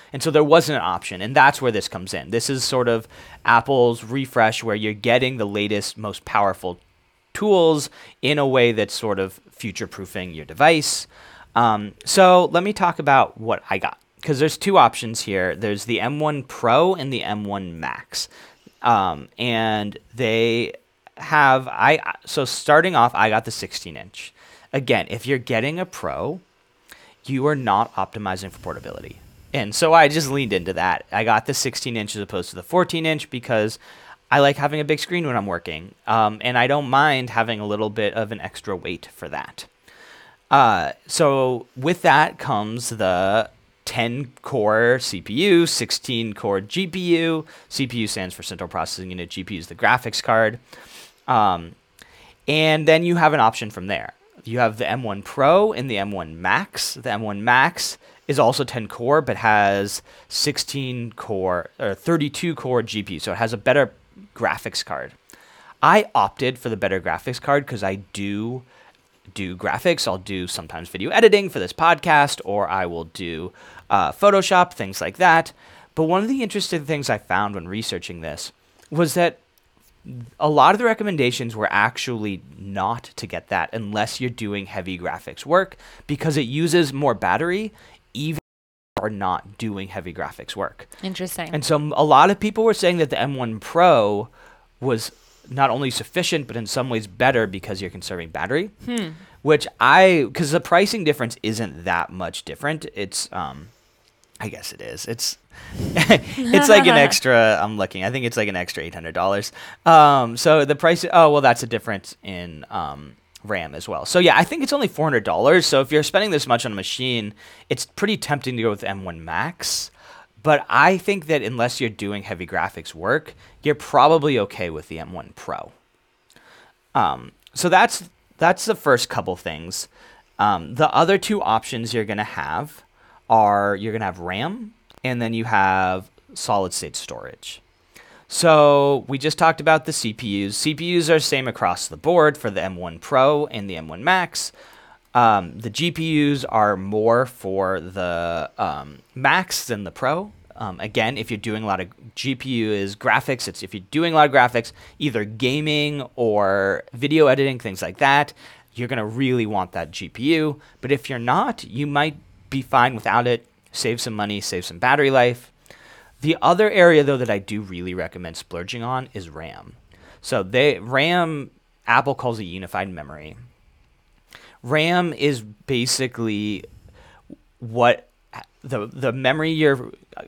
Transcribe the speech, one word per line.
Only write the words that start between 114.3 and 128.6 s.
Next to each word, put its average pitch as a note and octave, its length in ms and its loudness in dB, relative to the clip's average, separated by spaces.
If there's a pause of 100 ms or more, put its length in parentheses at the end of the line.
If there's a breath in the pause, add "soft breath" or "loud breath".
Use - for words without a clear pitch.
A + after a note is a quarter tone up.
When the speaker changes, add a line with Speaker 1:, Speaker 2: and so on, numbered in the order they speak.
Speaker 1:
I E3+ 80 6
think D#4 180 -6
it's - 100 -4
only C#4 140 0
four - 200 -4
hundred A#2+ 180 0
dollars. B2 400 4
So C3+ 160 2
if C3 100 -4
you're D3+ 120 2
spending G3 280 0
this D3 160 -2
much A#2 180 0
on A#2+ 60 -6
a G#2 40 -8
machine, A2 580 -6 (360 soft breath)
it's - 160 -4
pretty G3+ 300 -2
tempting C3 400 -4
to A2+ 80 -2
go A2+ 60 2
with G2+ 100 -4
the G2 100 -8
M G2 140 -8
one E2 220 -12
Max. G2+ 640 -6 (500 soft breath)
But D3 280 2
I E3 280 4
think F3+ 300 -4
that D#3 140 0
unless A#2+ 380 -4
you're A#2+ 100 -2
doing G2+ 340 -8
heavy F#2 220 -10
graphics F2 480 -6
work, A2+ 400 -4 (280 soft breath)
you're D3 140 0
probably C#3+ 640 4
okay G2 300 -4
with D#2 200 -10
the D#2+ 100 -10
M D#2+ 140 -14
one E2 240 -14
Pro. - 340 -10 (1200 soft breath)
Um, C#2 360 -2 (220)
so - 160 -2
that's, F#3 400 4 (280)
that's F3 280 2